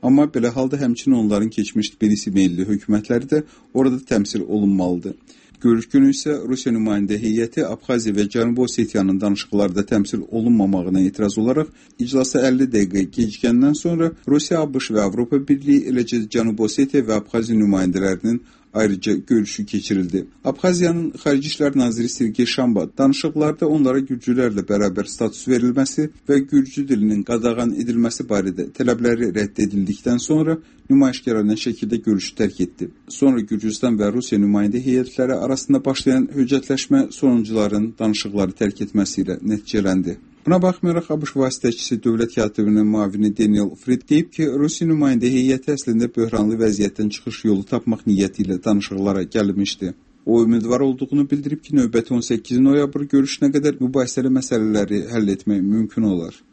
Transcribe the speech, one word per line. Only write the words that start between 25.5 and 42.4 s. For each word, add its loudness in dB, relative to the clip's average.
və 4
gürcü 0
dilinin 0
qadağan -2
edilməsi -2
barədə -2
tələbləri 0
rədd -2
edildikdən -2
sonra 0
nümayişkaranə 2
şəkildə -4
görüşü 0
tərk -2
etdi. -6
Sonra 2
Gürcüstan -2
və 0
Rusiya -2
nümayəndə 0
heyətləri -2
arasında 0
başlayan 0
höccətləşmə 0
sonuncuların 0
danışıqları -2
tərk -2
etməsi -2
ilə -6
nəticələndi. -2
Buna 4
baxmayaraq, -2
A -2
B -6
Ş -8
vasitəçisi -2
Dövlət 0
Katibinin 2